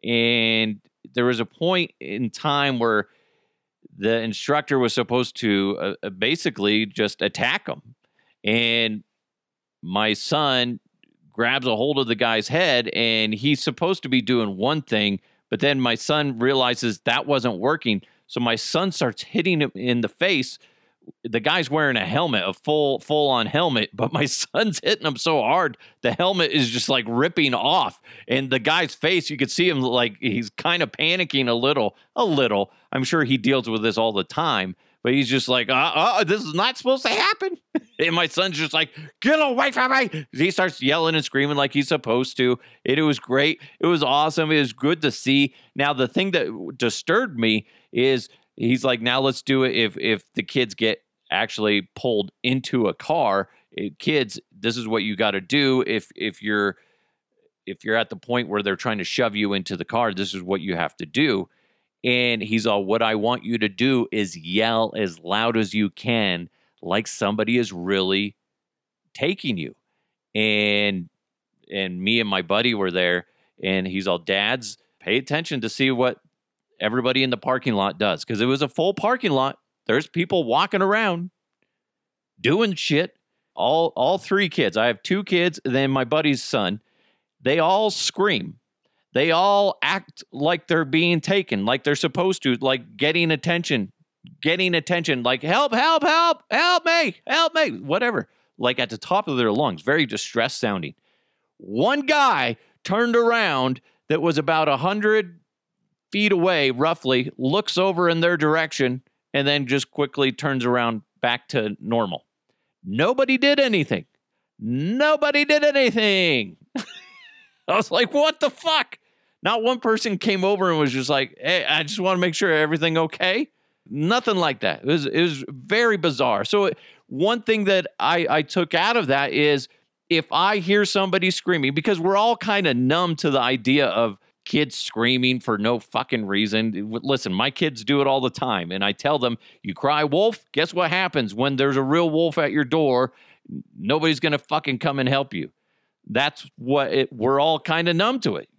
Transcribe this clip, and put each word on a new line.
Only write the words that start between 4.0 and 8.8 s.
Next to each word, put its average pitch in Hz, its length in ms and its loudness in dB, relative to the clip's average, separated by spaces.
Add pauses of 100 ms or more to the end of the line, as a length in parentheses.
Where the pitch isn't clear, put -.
instructor 139 580 -2
was 120 140 2
supposed 120 460 -2
to, 98 420 0
uh, 98 140 -4 (100)
uh, 101 60 -6
basically 107 760 0
just - 360 -4
attack - 460 -2
him. - 140 -10 (640)
And 113 580 0 (800)